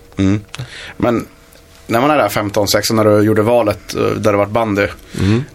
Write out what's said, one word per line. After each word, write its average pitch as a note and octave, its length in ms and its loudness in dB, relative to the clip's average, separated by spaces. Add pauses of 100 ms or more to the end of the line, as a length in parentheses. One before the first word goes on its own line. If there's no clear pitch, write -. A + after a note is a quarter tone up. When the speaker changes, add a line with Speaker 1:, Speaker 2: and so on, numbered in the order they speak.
(180)
Speaker 1:
Mm. G2 240 0 (560)
Men A#2 280 -2 (640)
när A#2 140 0
man D3 100 2
är D3+ 60 2
där G#2+ 120 2
femton, G#2 380 -2
sexton, G#2+ 300 0
när A2 60 2
du G#2+ 180 4
gjorde G#2+ 200 2
valet, A2 540 0
eh, - 60 -2
där G#2 300 0
det G2+ 60 2
var G2+ 80 2
bandy, G#2 420 -2 (320)
Speaker 2:
Mm. G#2+ 240 0 (120)